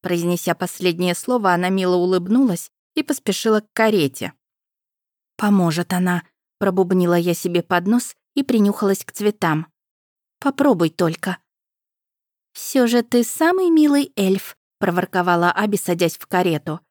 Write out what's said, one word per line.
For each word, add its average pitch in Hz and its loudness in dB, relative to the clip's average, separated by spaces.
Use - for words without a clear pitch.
Произнеся 175 -2
последнее 180 -2
слово, 214 0
она 180 0
мило 185 0
улыбнулась 185 0
и 311 -2
поспешила - -2
к 214 -20
карете. 175 0
"Поможет 175 2
она", 180 0
пробубнила 185 2
я 170 0
себе 175 -6
под 175 -2
нос 240 -2
и 277 -2
принюхалась 202 0
к - -18
цветам. 175 -2
"Попробуй 208 2
только". 170 -4
"Все - 0
же 240 2
ты 240 0
самый 349 0
милый 294 4
эльф", 196 -2
проворковала 180 0
Аби, 202 -2
садясь 175 -2
в - -20
карету. 170 -2